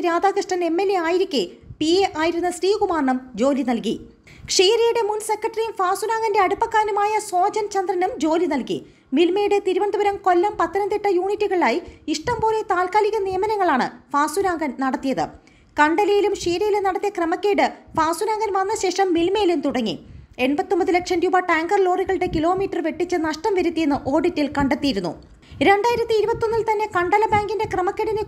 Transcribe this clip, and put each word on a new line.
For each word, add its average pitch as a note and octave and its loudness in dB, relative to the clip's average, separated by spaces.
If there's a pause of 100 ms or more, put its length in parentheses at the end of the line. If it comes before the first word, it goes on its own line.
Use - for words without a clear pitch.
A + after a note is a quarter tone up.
രാധാകൃഷ്ണൻ F#4 0
എം E4 0
എൽ G4 0
എ G4+ 2
ആയിരിക്കെ E4+ 0 (340)
പി D#4 2 (100)
എ F#4+ 2 (100)
ആയിരുന്ന E4+ 0
ശ്രീകുമാറിനും F4+ 0 (180)
ജോലി C4 0
നൽകി. G#3+ -2 (560)
ഷീരിയുടെ A#4 4
മുൻ G#4+ -2
സെക്രട്ടറിയും G#4+ -4
ഫാസുരാങ്ങന്റെ G#4 0
അടുപ്പക്കാരനുമായ G#4 0 (100)
സോജൻ G4 0
ചന്ദ്രനും F#4+ -2 (120)
ജോലി E4 2
നൽകി. A3+ -4 (360)
മിൽമയുടെ G4 2
തിരുവനന്തപുരം, G4+ 0
കൊല്ലം, F#4 2
പത്തനംതിട്ട G4+ 0
യൂണിറ്റുകളിലായി F4+ 0 (260)
ഇഷ്ടം A4+ -2
പോലെ A4 0
താൽക്കാലിക G4+ 0
നിയമനങ്ങളാണ് F#4+ 0 (260)
ഫാസുരാങ്ങൻ D#4 0
നടത്തിയത്. C4 -2 (540)
കണ്ടലയിലും G4+ 4
ഷീരയിലും G4 -2
നടത്തിയ G4 -2
ക്രമക്കേട് F4+ 0 (320)
ഫാസുരാങ്ങൻ G4 0
വന്ന G4 0
ശേഷം F#4+ 0
മിൽമയിലും E4+ 2
തുടങ്ങി. A#3 -2 (440)
എൺപത്തൊമ്പത് E4+ 0
ലക്ഷം F4 0
രൂപ F#4 2
ടാങ്കർ F4+ 2
ലോറികളുടെ F4+ 0
കിലോമീറ്റർ F#4 0
വെട്ടിച്ച് E4 -2
നഷ്ടം D#4+ -2
വരുത്തിയെന്ന് D#4+ 0
ഓഡിറ്റിൽ D4+ 0
കണ്ടെത്തിയിരുന്നു. B3+ 0 (480)
രണ്ടായിരത്തി A4+ 2
ഇരുപത്തൊന്നിൽ A4+ 0
തന്നെ G#4+ 0 (100)
കണ്ടല F#4 2
ബാങ്കിന്റെ G#4 0
ക്രമക്കേടിനെ G4+ -2